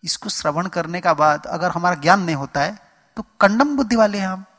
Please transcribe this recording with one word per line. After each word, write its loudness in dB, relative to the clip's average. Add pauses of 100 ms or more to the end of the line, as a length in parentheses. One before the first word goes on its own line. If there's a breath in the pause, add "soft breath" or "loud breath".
इसको -8
श्रवण -4
करने -6
का 2
बाद 2
अगर -4
हमारा -2
ज्ञान 4
नहीं -2
होता -4
है, -6 (260)
तो -10 (160)
कंडम 4
बुद्धि 0
वाले 4
हैं -4
हम। -10 (140)